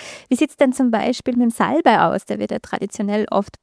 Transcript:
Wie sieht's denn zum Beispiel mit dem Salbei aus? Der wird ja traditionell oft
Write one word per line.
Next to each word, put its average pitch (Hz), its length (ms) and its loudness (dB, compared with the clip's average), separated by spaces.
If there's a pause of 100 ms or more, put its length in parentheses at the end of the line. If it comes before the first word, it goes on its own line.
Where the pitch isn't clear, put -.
(280)
Wie 254 80 2
sieht's - 220 0
denn 262 160 4
zum 254 160 2
Beispiel 240 440 -2
mit 247 100 2
dem 233 60 2
Salbei 226 500 2
aus? 170 260 0
Der 208 120 -6
wird 208 120 -6
ja - 80 -6
traditionell 208 720 -4
oft - 320 -2